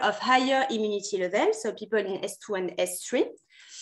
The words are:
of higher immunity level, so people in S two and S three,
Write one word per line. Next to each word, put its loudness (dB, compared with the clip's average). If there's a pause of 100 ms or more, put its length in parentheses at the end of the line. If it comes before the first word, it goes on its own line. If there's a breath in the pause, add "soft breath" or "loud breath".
of 2
higher 4
immunity -2
level, 2
so -4
people -2
in -2
S -8
two -6
and -2
S -2
three, 2 (560 loud breath)